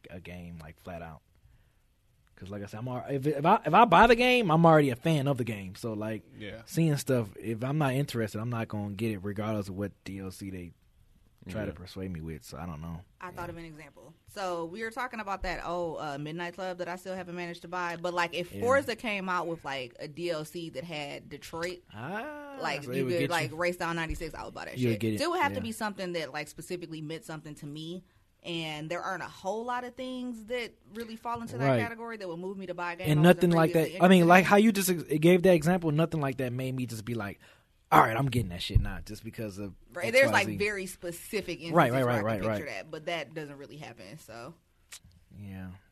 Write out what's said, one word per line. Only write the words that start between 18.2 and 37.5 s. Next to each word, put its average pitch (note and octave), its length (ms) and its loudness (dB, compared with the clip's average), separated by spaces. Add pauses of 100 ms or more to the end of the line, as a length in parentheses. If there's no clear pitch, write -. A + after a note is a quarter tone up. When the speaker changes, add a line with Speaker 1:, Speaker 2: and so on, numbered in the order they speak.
Speaker 4:
if F3 180 -4
Speaker 1:
Yeah. G2+ 80 -10
Speaker 4:
Forza A#3+ 340 2
came G3+ 340 -4
out F3+ 180 -2
with, E3 180 -8
like, C3+ 340 -6
a D3 80 -10
D E3+ 240 -6
L D#3 140 -2
C E3 260 -10
that C3 140 -14
had C#3+ 440 -10
Detroit, E3 500 -8 (160)
Speaker 1:
Ah, C4+ 680 -10
Speaker 4:
like, C#3+ 240 -4
Speaker 1:
so B2+ 60 -8
it C3+ 80 -2
Speaker 4:
you C3+ 60 0
Speaker 1:
would - 80 -2
Speaker 4:
could, E3+ 60 0
Speaker 1:
get E3 40 0
you. C#3 60 0
Speaker 4:
like, D#3+ 260 0
race F3 240 0
down E3+ 180 -2
ninety-six, D#3+ 380 -6
I - 100 -12
would G#2+ 100 -14
buy E2 120 -10
that - 120 -10
Speaker 1:
You B2 100 2
would A#2 60 4
Speaker 4:
shit. G2 60 -4
Speaker 1:
get A2 140 0
it, G#2 60 -4
Speaker 4:
So C#4+ 40 2
it F4 60 0
would F4+ 100 0
have C#4+ 120 2
to - 40 -6
Speaker 1:
yeah. - 60 -4
Speaker 4:
be A3+ 100 -6
something G3+ 400 -6
that, D#3+ 200 -4
like, D3+ 160 -8
specifically D#3+ 520 -10
meant D#3 240 -8
something D#3 320 -12
to D#3 100 -14
me. D#3+ 380 -10 (380)
And D#3+ 480 -6
there F3 120 -4
aren't F3+ 200 -6
a - 60 -8
whole G#3 380 -6
lot B3 180 -4
of B3 120 -12
things B3 500 -8
that A#3+ 260 -4 (220)
really A3+ 220 -10
fall A#3 260 -6
into A3 160 -8
that C#3 100 2
Speaker 1:
Right. B2 120 4
Speaker 4:
category A#3 360 -6
that G3 120 -10
would E3 100 -8
move F#3 180 -6
me F#3+ 100 -10
to F3 80 -8
buy F3 200 -4
a - 20 -10
game D#3 140 -2
Speaker 1:
And D3+ 100 6
Speaker 4:
I - 20 8
wasn't F3+ 140 10
Speaker 1:
nothing F3 140 4
like E3 220 6
Speaker 4:
previously D#3+ 260 0
Speaker 1:
that. E3+ 60 8
I F#3 40 10
mean, F#3 140 10
Speaker 4:
interested E3 60 8
Speaker 1:
like, F3+ 160 10
Speaker 4:
in. - 40 0
Speaker 1:
how G3+ 80 8
you G#3+ 160 8
just F#3+ 180 0
ex-, E3 120 0 (180)
gave F3 220 8
that F#3 120 8
example, E3 360 4
nothing D#3+ 320 2
like C3+ 160 -2
that C3 140 -2
made C3 220 -4
me B2+ 120 -2
just A2 180 -10
be A#2 80 -4
like, G2+ 260 -6 (540)